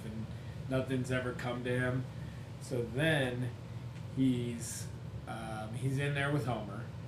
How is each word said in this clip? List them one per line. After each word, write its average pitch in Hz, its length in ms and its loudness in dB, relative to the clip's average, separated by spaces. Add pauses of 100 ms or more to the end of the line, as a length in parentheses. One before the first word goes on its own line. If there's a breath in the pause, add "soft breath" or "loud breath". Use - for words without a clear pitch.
and 110 200 -4 (440 loud breath)
nothing's 131 420 2
ever 127 200 2
come 123 320 -2
to 127 80 0
him. 127 320 4 (580 loud breath)
So 120 240 0 (100)
then 127 540 4 (680)
he's, 120 720 2 (400)
um, 113 480 -4
he's 131 240 2
in 143 160 2
there 139 160 4
with 143 140 4
Homer, 113 360 0 (260)